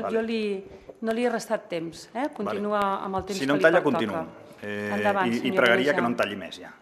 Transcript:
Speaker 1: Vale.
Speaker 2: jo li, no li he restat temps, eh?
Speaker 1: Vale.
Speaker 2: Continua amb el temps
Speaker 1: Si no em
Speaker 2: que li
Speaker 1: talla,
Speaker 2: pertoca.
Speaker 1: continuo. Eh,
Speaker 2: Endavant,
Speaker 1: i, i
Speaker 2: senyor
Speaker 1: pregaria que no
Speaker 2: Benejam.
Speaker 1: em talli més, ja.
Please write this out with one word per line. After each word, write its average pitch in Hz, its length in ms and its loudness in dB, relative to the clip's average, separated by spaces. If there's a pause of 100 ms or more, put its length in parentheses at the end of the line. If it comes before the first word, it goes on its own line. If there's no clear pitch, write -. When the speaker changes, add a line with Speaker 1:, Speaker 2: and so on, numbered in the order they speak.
Speaker 1:
Vale. 208 140 -4
Speaker 2:
jo 226 60 2
li, 214 420 -2 (380)
no 226 100 0
li 233 120 0
he 240 60 2
restat 226 380 -4
temps, 165 380 -8
eh? - 80 -20
Speaker 1:
Vale. 285 200 -4
Speaker 2:
Continua 202 680 -2
amb 190 120 -4
el 185 80 -2
temps 190 140 -6
Speaker 1:
Si 139 80 -2
no 143 80 4
em 151 60 2
Speaker 2:
que 160 60 8
li 160 60 8
Speaker 1:
talla, 175 100 6
Speaker 2:
pertoca. 165 160 2
Speaker 1:
continuo. 107 280 -2 (360)
Eh, 104 320 -4
Speaker 2:
Endavant, 101 320 2
Speaker 1:
i, 117 100 2
i - 40 -2
Speaker 2:
senyor 120 160 0
Speaker 1:
pregaria 127 380 6
que 156 60 0
no 120 80 2
Speaker 2:
Benejam. 120 40 0
Speaker 1:
em 120 40 -6
talli 101 200 0
més, 85 240 -12
ja. 85 220 -16